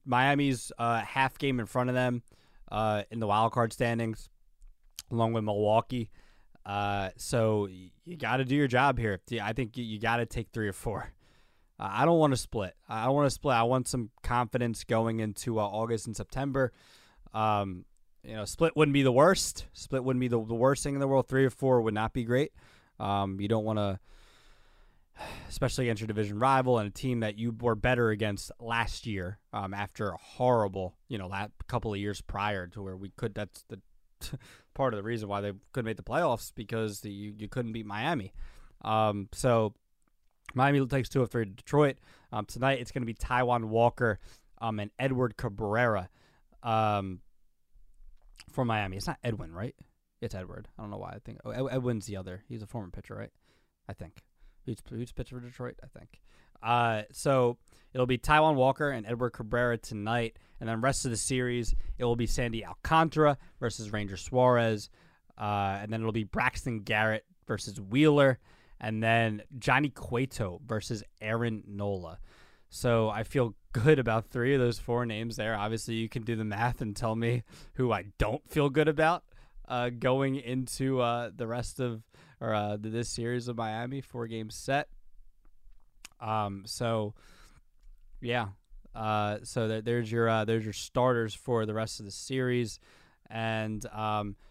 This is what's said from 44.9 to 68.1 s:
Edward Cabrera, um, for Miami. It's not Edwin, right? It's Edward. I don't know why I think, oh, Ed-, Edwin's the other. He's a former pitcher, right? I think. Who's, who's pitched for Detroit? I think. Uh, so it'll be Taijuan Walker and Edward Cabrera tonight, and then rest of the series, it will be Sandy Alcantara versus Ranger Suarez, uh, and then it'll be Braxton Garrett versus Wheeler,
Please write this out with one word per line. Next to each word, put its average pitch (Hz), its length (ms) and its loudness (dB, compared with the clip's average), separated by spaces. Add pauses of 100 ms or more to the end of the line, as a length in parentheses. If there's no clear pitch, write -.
Edward 127 380 0
Cabrera, 107 720 0 (540)
um, 104 580 0 (1300)
for 131 120 -2
Miami. 104 320 -2
It's 98 100 -8
not 160 160 -6
Edwin, 95 300 -6
right? 98 220 -8 (480)
It's 117 120 -8
Edward. 90 340 -12 (100)
I 113 40 -12
don't 104 80 -12
know 101 80 -10
why 90 120 -12
I 87 80 -14
think, - 260 -16
oh, 113 60 -10
Ed-, 127 240 -4
Edwin's 123 320 -2
the 101 100 -8
other. 92 320 -10
He's 113 140 -12
a 101 40 -14
former 101 240 -10
pitcher, 98 240 -14
right? 107 180 -12 (560)
I 98 40 -12
think. - 300 -16 (420)
Who's, 117 140 -8 (100)
who's 117 240 -10
pitched - 180 -10
for 127 100 -14
Detroit? 123 420 -12
I - 160 -20
think. - 220 -20 (420)
Uh, 113 400 2 (100)
so 127 460 4 (340)
it'll 127 140 2
be 123 100 2
Taijuan 156 380 6
Walker 135 360 4
and 117 160 -6
Edward 120 240 -2
Cabrera 120 460 0
tonight, 113 640 -4 (200)
and 113 100 -6
then 113 120 -2
rest 135 240 0
of 131 60 0
the 110 60 -2
series, 123 580 0 (240)
it 123 60 -2
will 120 120 4
be 117 100 0
Sandy 113 380 -2
Alcantara 151 720 2 (240)
versus 107 320 -4
Ranger 101 240 -4
Suarez, 120 720 2 (460)
uh, 101 460 -2
and 107 100 -8
then 113 80 -2
it'll 113 120 -2
be 110 120 0
Braxton 123 560 -2
Garrett 110 440 2 (220)
versus 107 340 -6
Wheeler, 135 580 6 (420)